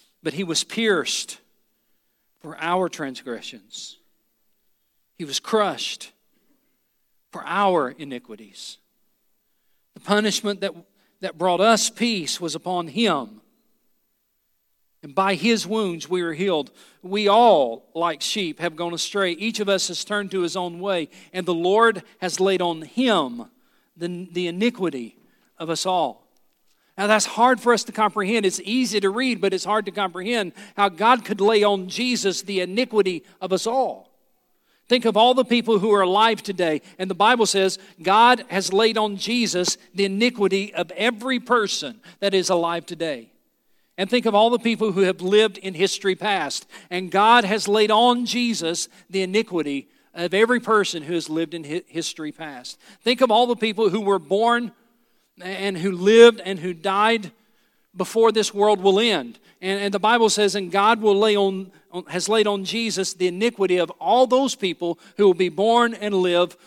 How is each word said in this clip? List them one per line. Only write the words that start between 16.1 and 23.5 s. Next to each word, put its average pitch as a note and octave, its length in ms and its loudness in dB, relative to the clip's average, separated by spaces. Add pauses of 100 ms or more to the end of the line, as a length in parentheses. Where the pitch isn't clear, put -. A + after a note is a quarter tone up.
are E3+ 120 -4
healed. D#3+ 380 -2 (320)
We G3+ 240 -2
all, G3 680 4
like E3 280 -4
sheep, F3 380 -6
have D#3+ 160 -4
gone E3+ 180 -6
astray. F#3 400 -2
Each G#3 260 -6
of G3+ 100 -4
us F#3+ 180 0
has E3+ 160 -8
turned G3+ 280 -6
to F#3+ 100 -4
his E3+ 140 -4
own F3 240 -8
way, F3+ 300 -4 (220)
and F3+ 140 -8
the F3+ 80 -2
Lord F#3+ 500 2 (160)
has F3+ 200 -8
laid F#3+ 220 0
on E3+ 200 -4
him D#3 640 -2 (500)